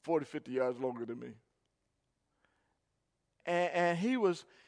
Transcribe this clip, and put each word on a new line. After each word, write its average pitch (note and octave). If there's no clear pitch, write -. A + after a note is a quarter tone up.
forty, D#3
fifty C#3+
yards B2+
longer B2
than A#2
me. B2
And, F3
and E3+
he A#3+
was, F#3